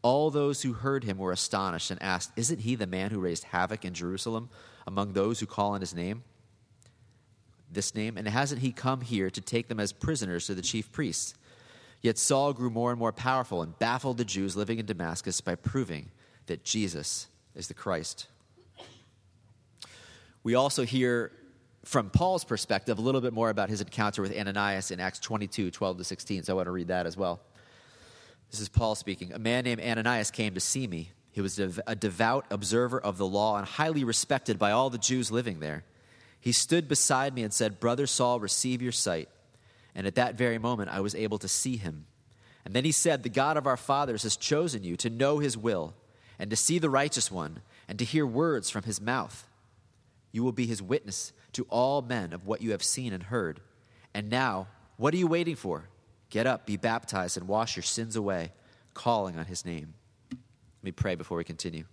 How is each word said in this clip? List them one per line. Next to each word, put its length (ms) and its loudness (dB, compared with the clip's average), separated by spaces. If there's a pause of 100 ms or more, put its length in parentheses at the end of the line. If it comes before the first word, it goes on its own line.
All 300 4
those 300 2
who 100 0
heard 320 -2
him 140 -2
were 160 0
astonished 580 0
and 100 -6
asked, 360 -2
"Isn't 220 0
he 160 0
the 120 -2
man 240 -2
who 80 -2
raised 240 -2
havoc 400 -2
in 100 -8
Jerusalem 560 -6 (380)
among 240 -2
those 300 0
who 40 -4
call 280 -2
on 80 -4
his 120 -6
name, 300 -6 (1500)
this 240 -4
name? 240 -4
And 80 -6
hasn't 360 0
he 100 0
come 300 -2
here 280 0
to 120 -8
take 260 -2
them 100 -4
as 140 0
prisoners 540 -2
to 100 -4
the 60 -6
chief 320 -2
priests?" 400 -4 (680)
Yet 160 4
Saul 360 4
grew 160 -2
more 220 0
and 60 -2
more 140 0
powerful 500 0
and 160 -6
baffled 400 0
the 60 0
Jews 320 -2
living 240 -2
in 60 -4
Damascus 560 -2
by 140 -2
proving 560 -4 (340)
that 180 -6
Jesus 640 -2 (260)
is 140 -12
the 60 -12
Christ. 540 -4 (2250)
We 120 4
also 300 4
hear 480 2 (500)
from 260 0
Paul's 360 4
perspective 520 0
a 40 -4
little 180 4
bit 140 0
more 160 2
about 180 0
his 140 -2
encounter 400 -2
with 100 -2
Ananias 600 -2
in 100 -6
Acts 180 -4
twenty-two, 520 -4
twelve 260 -2
to 80 -10
sixteen, 380 -6
so 100 -2
I 20 2
want 120 0
to 40 -6
read 160 -4
that 180 0
as 120 -6
well. 240 -2 (1120)
This 100 -8
is 60 -6
Paul 280 4
speaking. 360 -8
A 60 -10
man 260 2
named 160 -2
Ananias 520 0
came 240 -2
to 40 -2
see 280 -2
me. 240 -8 (200)
He 80 -6
was 200 -2
a 80 0
dev-, 180 -6
a 100 -2
devout 540 0
observer 500 2
of 200 -4
the 80 0
law 320 2
and 80 -6
highly 360 0
respected 540 0
by 140 4
all 180 4
the 80 -6
Jews 320 0
living 300 -2
there. 260 -6 (560)
He 100 0
stood 360 4
beside 480 2
me 80 -2
and 100 -2
said, 260 2
'Brother 280 2
Saul, 320 2
receive 420 0
your 100 -2
sight.' 380 0 (640)
And 140 -4
at 80 -2
that 180 2
very 240 2
moment, 320 0
I 100 -4
was 140 -2
able 240 -2
to 100 -6
see 300 0
him. 300 -8 (580)
And 80 -10
then 120 6
he 60 6
said, 300 4
'The 80 -4
God 260 4
of 120 2
our 100 4
fathers 460 0
has 120 2
chosen 480 0
you 140 -2
to 140 0
know 260 4
his 180 0
will 380 0 (460)
and 100 -4
to 60 2
see 240 4
the 100 10
righteous 400 4
one 320 -4 (260)
and 120 -8
to 60 4
hear 200 4
words 460 2
from 100 -2
his 180 -4
mouth. 480 -2 (840)
You 120 0
will 100 2
be 120 0
his 160 -2
witness 520 -4 (200)
to 160 -4
all 320 2
men 320 -4
of 140 -10
what 160 -2
you 80 0
have 100 0
seen 320 -2
and 80 -6
heard. 400 -4 (500)
And 160 -4
now, 420 0 (280)
what 160 4
are 40 2
you 100 4
waiting 280 2
for? 320 -6 (420)
"Get 180 2
up, 180 0
be 120 -2
baptized, 600 0
and 100 -8
wash 280 2
your 80 -6
sins 320 -2
away, 360 0 (420)
calling 440 0
on 80 -6
his 200 -8
name." 280 -8 (380)
Let 520 -20
me 80 -6
pray 240 0
before 220 -6
we 60 -2
continue. 500 -8